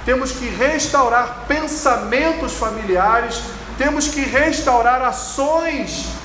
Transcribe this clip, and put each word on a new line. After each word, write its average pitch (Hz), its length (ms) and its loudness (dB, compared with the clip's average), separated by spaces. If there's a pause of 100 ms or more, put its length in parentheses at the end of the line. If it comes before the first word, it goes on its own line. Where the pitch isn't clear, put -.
temos 262 280 0
que - 140 -6
restaurar 247 1000 2
pensamentos 285 1040 0
familiares, 214 880 0 (360)
temos 294 300 0
que 277 140 -4
restaurar 254 800 2
ações 294 1040 -2 (180)